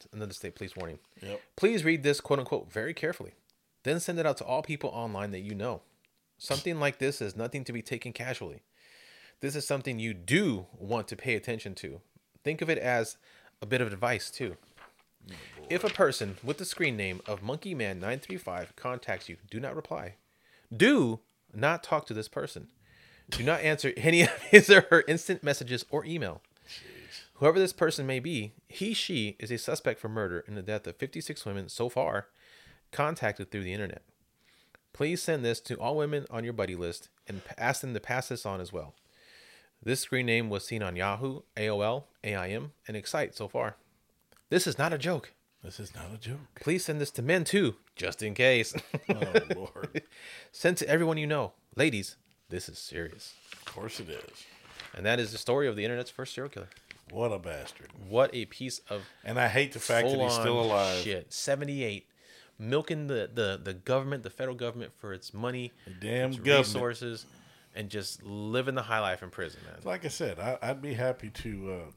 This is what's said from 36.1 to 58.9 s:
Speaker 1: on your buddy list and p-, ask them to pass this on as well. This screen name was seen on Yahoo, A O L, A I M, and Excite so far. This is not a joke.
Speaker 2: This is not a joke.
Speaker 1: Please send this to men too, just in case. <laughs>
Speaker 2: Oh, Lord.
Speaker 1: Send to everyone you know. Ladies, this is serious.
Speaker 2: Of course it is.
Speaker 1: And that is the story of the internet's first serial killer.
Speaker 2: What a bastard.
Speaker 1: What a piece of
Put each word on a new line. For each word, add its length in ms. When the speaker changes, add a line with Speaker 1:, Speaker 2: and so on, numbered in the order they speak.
Speaker 1:
on 140
your 100
buddy 220
list 340
and 160
p-, 140
ask 240
them 140
to 40
pass 300
this 160
on 160
as 100
well. 220
This 160
screen 280
name 220
was 160
seen 180
on 120
Yahoo, 460
A 120
O 120
L, 260
A 120
I 140
M, 220
and 80
Excite 400
so 120
far. 280
This 180
is 100
not 160
a 40
joke. 360
Speaker 2:
This 160
is 160
not 180
a 40
joke. 200
Speaker 1:
Please 240
send 160
this 100
to 120
men 200
too, 320
just 260
in 140
case. 380
<laughs> 160
Speaker 2:
Oh, 240
Lord. 480
Speaker 1:
Send 260
to 100
everyone 300
you 100
know. 260
Ladies, 400
this 200
is 80
serious. 560
Speaker 2:
Of 220
course 260
it 100
is. 360
Speaker 1:
And 100
that 140
is 120
the 80
story 280
of 80
the 80
internet's 280
first 240
serial 140
killer. 200
Speaker 2:
What 200
a 80
bastard. 500
Speaker 1:
What 260
a 120
piece 440
of 140